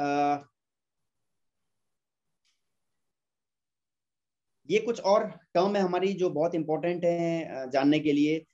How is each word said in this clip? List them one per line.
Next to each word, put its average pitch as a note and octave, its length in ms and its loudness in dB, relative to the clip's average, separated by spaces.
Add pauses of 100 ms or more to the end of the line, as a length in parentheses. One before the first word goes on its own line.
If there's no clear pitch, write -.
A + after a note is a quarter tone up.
uh, C#3+ 380 0 (4000)
ये F#3+ 80 4
कुछ A#3 220 -4
और C#4 260 2 (280)
टर्म G3+ 220 2
है G3 60 2
हमारी F#3 300 0
जो F3+ 180 -2
बहुत D#3+ 240 0
इंपॉर्टेंट E3 500 -2
है, E3+ 400 0
अ, C3 220 -10
जानने C#3 320 4
के D3+ 140 0
लिए। D3+ 420 0